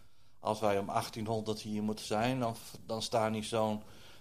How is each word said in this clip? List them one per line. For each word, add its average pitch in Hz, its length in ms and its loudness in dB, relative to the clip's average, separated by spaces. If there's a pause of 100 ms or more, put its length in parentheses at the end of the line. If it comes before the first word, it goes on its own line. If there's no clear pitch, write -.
(400)
als 107 200 0
wij 101 180 2
om 98 100 -2
achttien 110 380 4
honderd 110 340 0
hier 107 220 -2
moeten 107 220 0
zijn, 120 360 2
dan, 117 140 0 (320)
dan 113 160 -4
staan 110 300 2
niet 107 120 -2
zo'n, 107 380 0 (380)